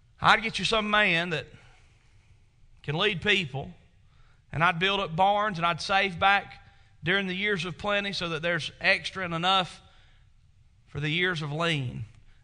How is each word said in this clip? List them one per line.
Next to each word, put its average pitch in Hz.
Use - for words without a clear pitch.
I'd 208
get 220
you 190
some 214
man 180
that 147
can 147
lead 202
people, 180
and 143
I'd 175
build 196
up 165
barns, 202
and 170
I'd 170
save 196
back 190
during 190
the 180
years 196
of 175
plenty 202
so 175
that 156
there's 170
extra 185
and 170
enough 180
for 147
the 151
years 175
of 147
lean. 143